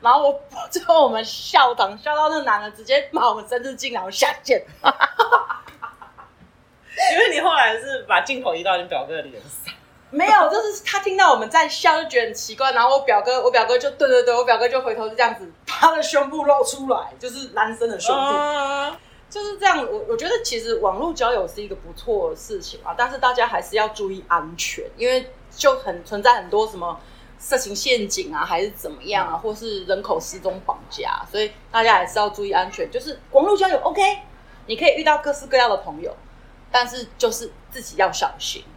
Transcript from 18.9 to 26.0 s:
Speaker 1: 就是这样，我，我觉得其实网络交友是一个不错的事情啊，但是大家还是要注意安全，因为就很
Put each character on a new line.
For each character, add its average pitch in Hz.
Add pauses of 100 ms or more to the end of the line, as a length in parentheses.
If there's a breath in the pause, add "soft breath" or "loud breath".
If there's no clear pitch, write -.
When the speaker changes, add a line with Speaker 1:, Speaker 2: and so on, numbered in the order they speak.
Speaker 1:
就 415
是 415
这 403
样， 359
我， 240
我 233
觉 277
得 480
其 240
实 226
网 196
络 320
交 240
友 196
是 208
一 208
个 -
不 165
错 190
的 160
事 202
情 -
啊， -
但 240
是 262
大 254
家 240
还 185
是 -
要 214
注 214
意 190
安 165
全， - (120)
因 240
为 254 (180)
就 269
很 175